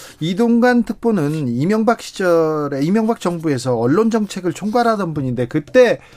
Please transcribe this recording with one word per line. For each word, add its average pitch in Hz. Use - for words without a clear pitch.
이동관 233
특보는 160
이명박 208
시절에 156
이명박 220
정부에서 151
언론 156
정책을 196
총괄하던 214
분인데 127
그때 190